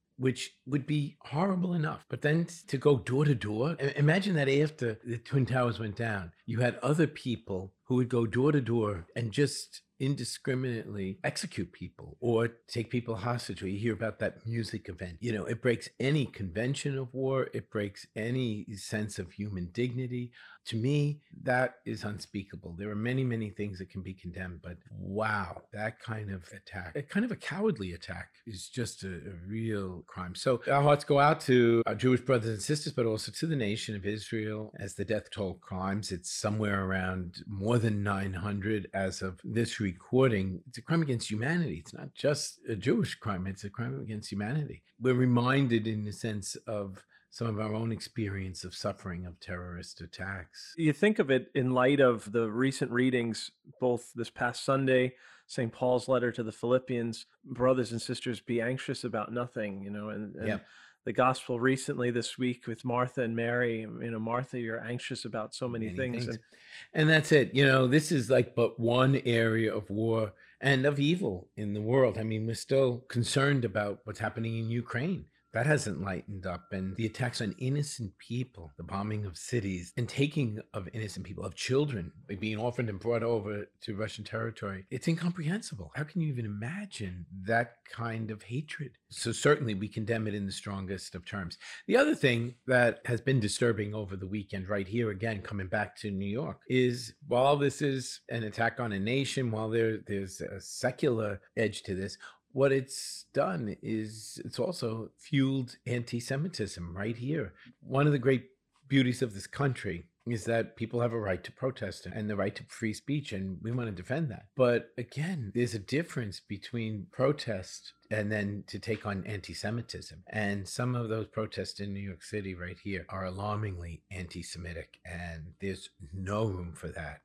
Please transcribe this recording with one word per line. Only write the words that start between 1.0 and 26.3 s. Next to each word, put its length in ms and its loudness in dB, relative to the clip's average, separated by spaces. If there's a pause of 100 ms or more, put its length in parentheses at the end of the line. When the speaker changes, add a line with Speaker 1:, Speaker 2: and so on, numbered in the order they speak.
Speaker 1:
horrible 560 0
enough. 340 -4
But 140 -4
then 220 4
t-, 100 -14 (140)
to 100 0
go 180 8
door 260 2
to 120 6
door, 440 0
i-, 180 0
imagine 360 6
that 160 4
after 560 2
the 140 -2
Twin 260 2
Towers 320 2
went 180 -4
down, 360 -4 (160)
you 140 0
had 200 2
other 240 4
people 680 -4 (120)
who 140 2
would 120 4
go 160 4
door 260 4
to 100 4
door 440 0 (100)
and 160 -4
just 500 0 (180)
indiscriminately 1200 -2
execute 480 -4
people 480 -16
or 300 4 (180)
take 220 -4
people 260 -2
hostage. 460 -4
Or 60 -4
you 100 -4
hear 160 0
about 260 -4
that 280 -4
music 420 -4
event. 300 -10
You 140 -2
know, 120 -2
it 160 -4
breaks 280 2 (100)
any 260 2
convention 720 -4
of 160 -6
war. 400 0
It 160 -6
breaks 460 -4
any 500 -2 (100)
sense 440 -4
of 120 -8
human 400 -6
dignity. 600 -4 (360)
To 80 -6
me, 460 2 (220)
that 320 2 (100)
is 180 -6
unspeakable. 720 -8
There 140 -6
are 40 -6
many, 280 0
many 280 -2
things 280 -6
that 100 -10
can 120 -8
be 120 -10
condemned, 480 -10
but 140 -12 (160)
wow, 720 -2 (100)
that 300 -6
kind 280 -6
of 140 -6 (100)